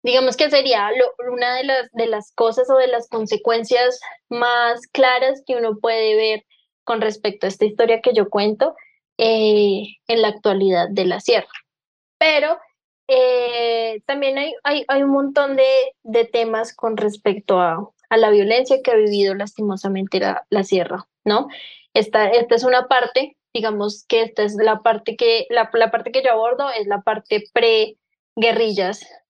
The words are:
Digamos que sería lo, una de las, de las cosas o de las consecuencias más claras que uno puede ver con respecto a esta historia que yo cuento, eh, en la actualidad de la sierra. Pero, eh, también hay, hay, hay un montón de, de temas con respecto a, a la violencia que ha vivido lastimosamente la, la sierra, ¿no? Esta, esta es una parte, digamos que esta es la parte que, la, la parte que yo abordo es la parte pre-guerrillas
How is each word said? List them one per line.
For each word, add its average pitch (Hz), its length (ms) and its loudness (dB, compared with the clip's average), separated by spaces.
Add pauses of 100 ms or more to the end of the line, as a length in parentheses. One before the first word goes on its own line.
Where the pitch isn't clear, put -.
Digamos 254 340 0
que 302 140 0
sería 247 400 2
lo, 247 420 -2
una 247 240 -4
de 262 80 -6
las, 262 280 -4
de 233 140 -4
las 214 260 -6
cosas 247 360 0
o 269 80 4
de 254 120 4
las 233 200 -4
consecuencias 233 920 -2 (280)
más 240 600 -2
claras 262 580 0
que 254 100 -4
uno 220 220 -4
puede 220 360 0
ver 220 300 0 (400)
con 226 160 -4
respecto 208 460 -4
a - 20 -2
esta 190 160 -2
historia 226 380 0
que 202 100 2
yo 208 160 2
cuento, 214 480 -2 (420)
eh, 214 760 2 (100)
en 233 160 0
la 214 60 2
actualidad 196 600 0
de 196 160 -2
la 180 140 -2
sierra. - 280 0 (720)
Pero, 311 400 2 (500)
eh, 240 960 0
también 277 320 -2
hay, 285 240 -6
hay, 285 260 -2
hay 277 140 0
un 277 80 0
montón 277 460 0
de, 262 460 2
de 233 240 0
temas 226 480 -4
con 226 220 -4
respecto 208 640 -2
a, 180 300 -2 (200)
a 226 60 2
la 220 140 4
violencia 247 520 2
que 262 80 0
ha 233 60 4
vivido 202 380 2
lastimosamente 196 880 -6
la, 190 300 -4
la 196 140 0
sierra, 185 420 -2 (180)
¿no? 220 240 0 (460)
Esta, 214 340 2
esta 233 260 4
es 247 100 0
una 254 240 2
parte, 254 480 0 (180)
digamos 208 520 -4
que 226 160 2
esta 220 200 -4
es 208 120 -2
la 220 260 0
parte 220 360 -2
que, 233 320 2
la, 233 240 0
la 226 180 2
parte 226 220 -4
que 262 100 0
yo 254 100 2
abordo 240 380 0
es 220 160 -6
la 202 160 -4
parte 214 500 -4
pre-guerrillas 220 1500 -2 (240)